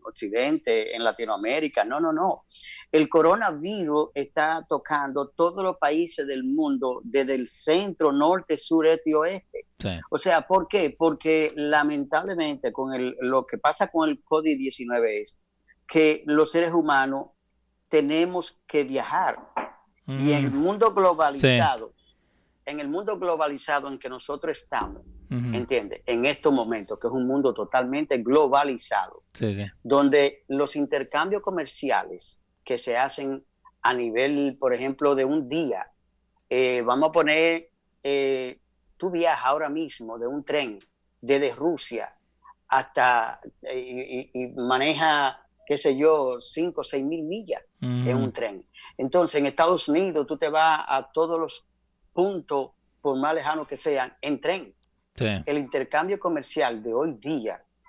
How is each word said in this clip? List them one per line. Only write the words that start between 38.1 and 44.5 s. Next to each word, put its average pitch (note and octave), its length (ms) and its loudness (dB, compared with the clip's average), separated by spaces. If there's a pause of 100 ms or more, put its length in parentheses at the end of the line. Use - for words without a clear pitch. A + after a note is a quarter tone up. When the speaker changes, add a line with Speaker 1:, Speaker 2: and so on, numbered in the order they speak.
Speaker 1:
tú F#3 120 -4
viajas E3 360 0
ahora D3 240 2
mismo B2+ 480 -8
de A#2 80 -4
un C#3 180 -6
tren B2+ 360 -4 (400)
desde C3+ 340 0
Rusia C3 600 -4 (540)
hasta, B2 720 2 (220)
eh, C3 160 -6
y, B2+ 600 -8
y, B2+ 40 -4
y B2 80 -10